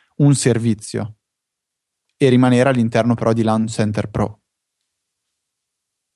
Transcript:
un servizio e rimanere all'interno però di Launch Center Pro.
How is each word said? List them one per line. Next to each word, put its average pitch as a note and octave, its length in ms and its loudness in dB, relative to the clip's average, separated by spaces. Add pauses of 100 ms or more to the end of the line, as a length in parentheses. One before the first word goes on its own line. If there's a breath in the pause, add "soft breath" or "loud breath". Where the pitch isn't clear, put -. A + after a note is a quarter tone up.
(160 soft breath)
un C#3+ 200 4
servizio A2 800 -2 (1000)
e C#3 140 2
rimanere B2+ 400 4
all'interno A#2 460 0
però A2+ 180 0
di A2+ 80 -2
Launch A2 300 -2
Center G#2 400 -4
Pro. G#2+ 300 -6 (1700)